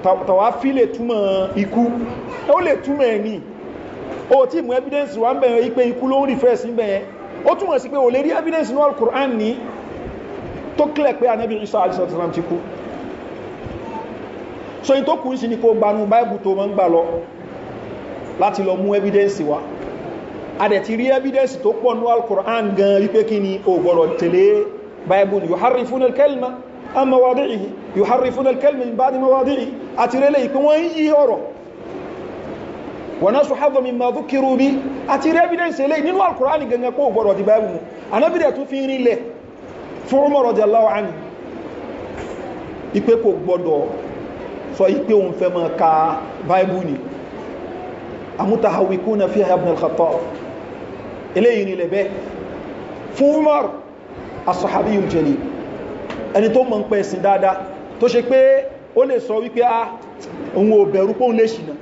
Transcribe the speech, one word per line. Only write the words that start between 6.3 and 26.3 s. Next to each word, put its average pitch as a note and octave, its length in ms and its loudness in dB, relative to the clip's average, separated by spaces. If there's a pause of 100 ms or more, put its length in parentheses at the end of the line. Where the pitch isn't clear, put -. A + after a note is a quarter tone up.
refer A#3 240 4
sí A#3 100 -6
ń A#3+ 80 -6
bẹ̀ A3 120 0
yẹn. G3 140 -2 (440)
Ó E4 100 6
túmọ̀ F4 240 0
sí B3 100 -8
pé C#4+ 80 -4
ò B3+ 140 4
lè C4 120 0
rí D#4+ 80 0
evidence D#4+ 400 -2
nínú C#4 120 2
Al-Qur'an B3+ 540 0
ní A3 180 0 (1200)
tó D4 80 4 (100)
clear C#4+ 240 2
pé A#3+ 80 2
Ànábì A3 360 -2
Isa G#3+ 160 -4
alayhi F#3 160 0
salatu E3+ 180 -2
wasalam E3+ 180 -4
ti E3+ 100 -4
kú. F3 140 -4 (2250)
So, C4+ 120 2
in C4+ 100 0
tó E4 120 2
kù B3+ 160 -6
ń C4 40 -6
sí A3+ 100 -4
ni A#3 100 -2
kó A3+ 160 4
gbanú G#3 360 2
Bible G#3+ 340 2
tó F#3+ 120 0
máa G3 120 -2
ń G3+ 60 -4
gbà F#3+ 160 2
lọ E3+ 140 4 (1400)
láti G3+ 240 0
lọ F#3 120 0
mú G3 200 0
evidence G3+ 480 2
wá. D3 160 0 (1000)
A G#3 100 2
dẹ̀ G3 140 4
ti A3 140 -4
rí B3 140 0
evidence C4 520 2
tó G#3 80 4
pọ̀ A3+ 240 2
nínú A#3 140 -2
Al-Qur'an A3 680 0
gan G3 260 4
wípé A3 240 4
kí A3 140 0
ni G3 260 -2
o F#3 140 4
gbọ́dọ̀ E3+ 380 4
tẹ̀lé G3 480 4 (420)
Bible. G3 420 2
Yuharrifuna A#3+ 560 0
al-kalima B3+ 440 2 (460)